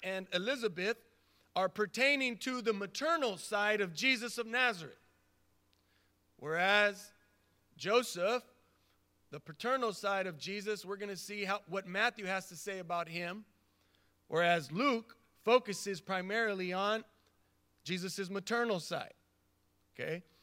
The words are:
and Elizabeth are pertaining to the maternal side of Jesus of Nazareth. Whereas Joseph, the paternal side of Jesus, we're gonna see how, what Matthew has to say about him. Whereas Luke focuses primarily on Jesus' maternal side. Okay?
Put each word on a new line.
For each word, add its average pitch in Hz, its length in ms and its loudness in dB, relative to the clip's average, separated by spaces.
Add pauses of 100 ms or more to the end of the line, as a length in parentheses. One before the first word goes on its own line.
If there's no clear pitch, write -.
and 190 320 -4
Elizabeth 208 640 0 (580)
are 185 140 2
pertaining 254 680 2
to 247 260 -4
the 220 100 2
maternal 240 640 0
side 208 440 2
of 180 120 -2
Jesus 233 460 0
of 226 80 -4
Nazareth. 226 500 0 (1400)
Whereas 196 760 2 (640)
Joseph, 220 640 2 (880)
the 147 100 -12
paternal 226 540 -2
side 196 340 -2
of 165 100 -8
Jesus, 196 460 -6
we're 196 140 -8
gonna 202 180 -6
see 202 300 -6
how, 190 220 0
what 190 200 -4
Matthew 208 380 0
has 185 220 -2
to 175 80 -16
say 190 240 -8
about 170 280 -2
him. 175 380 -6 (840)
Whereas 170 440 4
Luke 233 460 2 (260)
focuses 202 580 2
primarily 190 720 -2
on 208 300 0 (800)
Jesus' 185 460 -4
maternal 208 500 0
side. - 340 -6 (800)
Okay? 156 300 -4 (200)